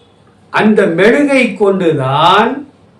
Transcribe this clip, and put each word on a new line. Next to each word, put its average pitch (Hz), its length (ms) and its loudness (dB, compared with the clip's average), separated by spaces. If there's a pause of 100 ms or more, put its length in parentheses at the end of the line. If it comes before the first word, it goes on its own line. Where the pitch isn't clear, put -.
(500)
அந்த 202 360 0
மெழுகை 233 720 0
கொண்டுதான் 185 1080 0 (320)